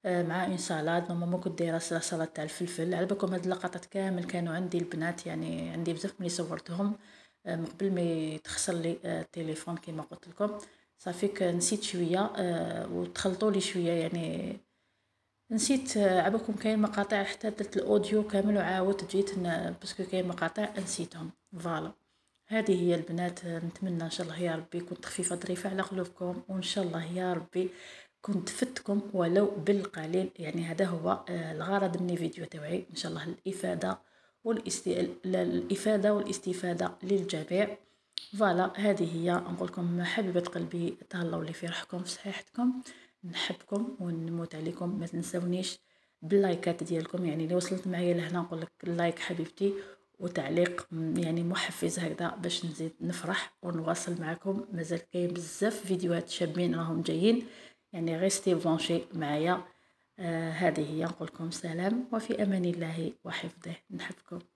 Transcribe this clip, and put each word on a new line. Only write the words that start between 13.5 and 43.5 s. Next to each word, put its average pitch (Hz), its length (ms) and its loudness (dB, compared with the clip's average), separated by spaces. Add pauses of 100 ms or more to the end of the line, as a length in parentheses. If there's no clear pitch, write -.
لي 202 100 4
شويه، 175 320 2
يعني 170 680 -2 (920)
نسيت، 240 460 2
آه، 190 240 8
عباكم 214 320 2
كاين 214 260 2
مقاطع 208 460 2
حتى - 260 -4
درت 202 260 -4
الاوديو 208 520 4
كامل 202 280 4
وعاودت 185 540 2
جيت 196 280 2
ن-، 170 420 0
باسكو 190 240 -6
كاين 185 240 0
مقاطع 180 400 0 (100)
نسيتهم. 170 520 -6 (280)
فوالا، 165 340 -4 (580)
هذه 214 320 4
هي 175 120 6
البنات، 170 500 -2
آه، 170 140 -4
نتمنى 170 460 -2
ان 165 60 -4
شاء 175 160 -4
الله 160 120 -8
يا 170 180 0
ربي 170 240 -6
كنت 175 260 -10
خفيفه 175 300 -2
ظريفه 180 340 -2
على 190 120 -2
قلوبكم، 185 680 -4
وان 190 140 -2
شاء 190 220 0
الله 165 200 -2
يا 180 280 0
ربي 180 380 -2 (520)
كنت 202 260 -2
فتكم 208 520 0 (120)
ولو 185 340 6
بالقليل. 185 920 0
يعني 170 260 -2
هذا 165 200 0
هو، 175 440 0
آه، 165 240 -4
الغرض 180 500 0
من 175 80 0
الفيديو 170 340 -2
تاعي، 160 460 -6
ان 165 60 -10
شاء 160 160 -4
الله 156 120 -6
الافاده 185 760 -2 (460)
والاست-، 220 440 -2
ال-، 180 360 0
الافاده 185 920 4
والاستفاده 180 760 0 (100)
للجميع. 185 760 2 (600)
فوالا، 185 380 6
هذه 180 400 4
هي، 170 160 2
نقول 175 360 0
لكم 175 340 0
حبيبه 175 380 2
قلبي، 170 580 -2 (120)
تهلاو 170 320 -2
لي 160 100 -6
في 170 140 -8
روحكم، 170 320 -6
في 180 120 -6
صحيحتكم، 247 720 -2 (420)
نحبكم 202 760 -4